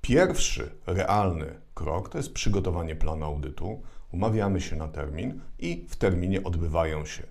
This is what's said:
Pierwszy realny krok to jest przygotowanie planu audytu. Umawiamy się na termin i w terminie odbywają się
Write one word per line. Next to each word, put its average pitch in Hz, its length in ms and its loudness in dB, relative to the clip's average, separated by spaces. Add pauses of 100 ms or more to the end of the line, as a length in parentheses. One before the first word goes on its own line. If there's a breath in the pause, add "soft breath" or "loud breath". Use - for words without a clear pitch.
Pierwszy - 680 4 (140)
realny 92 760 2 (120)
krok 76 360 -2
to - 80 -6
jest - 160 -6
przygotowanie 87 640 2
planu 78 300 2
audytu. 76 560 -4 (300 loud breath)
Umawiamy 98 500 2
się - 140 -2
na 78 120 -2
termin 76 540 -6 (180 loud breath)
i - 300 -4
w - 60 -6
terminie 92 480 2
odbywają 80 640 0
się - 260 -10